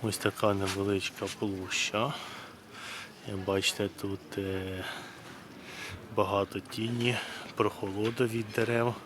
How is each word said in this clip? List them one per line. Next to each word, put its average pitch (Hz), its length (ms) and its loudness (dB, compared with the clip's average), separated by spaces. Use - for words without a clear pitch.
Ось 107 140 2
така 104 360 4
невеличка 98 720 2
площа. 104 760 0
Як 101 100 -2
бачите, 98 520 2
тут, 98 360 -4
е, 95 480 -2
багато 101 440 4
тіні, 120 580 0
прохолода 107 720 2
від 113 200 0
дерев 117 400 4